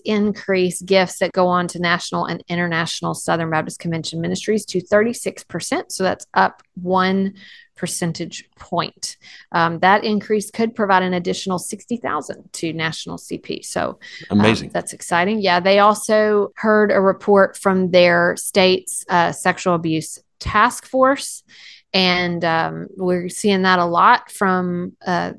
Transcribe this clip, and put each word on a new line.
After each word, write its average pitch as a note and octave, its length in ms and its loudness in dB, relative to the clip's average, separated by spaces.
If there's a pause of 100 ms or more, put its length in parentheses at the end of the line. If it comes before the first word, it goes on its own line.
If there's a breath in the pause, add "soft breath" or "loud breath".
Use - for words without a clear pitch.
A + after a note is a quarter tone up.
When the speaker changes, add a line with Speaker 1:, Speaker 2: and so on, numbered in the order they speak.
Speaker 1:
increase G3 760 0
gifts F#3 380 2
that F#3 120 0
go F3+ 160 2
on F3+ 200 0
to F3 100 -10
national F3 480 -2
and E3+ 220 -8
international E3+ 680 -2
Southern E3 340 -2
Baptist D#3 300 -4
Convention E3 420 -6
ministries F#3 460 -2
to F3+ 160 -4
thirty-six A3 600 0
percent. - 480 -6
So - 140 -4
that's - 300 -4
up F#3+ 280 0 (120)
one F#3 580 0 (440 loud breath)
percentage E3+ 680 -6 (120)
point. - 600 -6 (360 loud breath)
Um, E3 260 0
that G3 260 4
increase G#3+ 460 -2
could A3+ 240 -2
provide G3 280 2
an F#3 120 0
additional F#3 440 -4
sixty - 380 -10
thousand - 560 -8
to D#3+ 220 -6
national D#3+ 420 -6
C - 220 -10
P. - 240 -10
So, - 360 -6 (300 loud breath)
um, G2+ 120 2
Speaker 2:
Amazing. A2 340 2
Speaker 1:
that's - 180 -6
exciting. F#3+ 480 -2
Yeah. F3+ 200 2
They G3 180 4
also G#3+ 800 2
heard G#3+ 360 4
a G3 80 4
report F#3+ 560 4
from F#3 340 0
their F3 460 6
state's, - 720 0
uh, E3+ 240 2
sexual F3+ 420 0
abuse D#3+ 440 -4 (200)
task - 480 0
force. C4 580 0 (500 loud breath)
And, F3+ 500 0
um, E3 520 -2
we're F3+ 320 -2
seeing F#3+ 340 0
that F#3 160 4
a F3 60 2
lot F3 440 4
from, F3+ 680 -2 (100)
uh, F3 320 -2